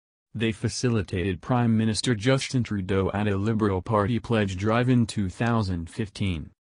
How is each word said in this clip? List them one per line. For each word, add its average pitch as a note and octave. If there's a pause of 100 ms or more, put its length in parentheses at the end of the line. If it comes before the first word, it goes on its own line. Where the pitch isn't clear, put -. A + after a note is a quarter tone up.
(340)
They A2+
facilitated G2+
Prime A#2+
Minister A2
Justin B2+
Trudeau G2
at G#2
a G2
Liberal G2+
Party A2
pledge G#2
drive A2+
in B2
two G2+
thousand F#2+
fifteen. F#2 (120)